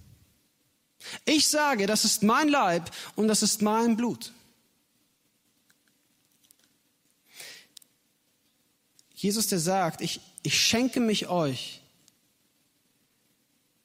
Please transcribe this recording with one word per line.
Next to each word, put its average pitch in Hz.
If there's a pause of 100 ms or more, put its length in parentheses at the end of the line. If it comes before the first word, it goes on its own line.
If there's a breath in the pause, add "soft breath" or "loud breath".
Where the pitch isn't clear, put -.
(1200 loud breath)
Ich 302
sage, 285
das 214
ist -
mein 262
Leib 190 (260 loud breath)
und 214
das 214
ist 208
mein 220
Blut." 214 (4000 loud breath)
Jesus, 208
der 185
sagt, 175
"Ich, - (220)
ich -
schenke 247
mich 220
euch 156 (2000)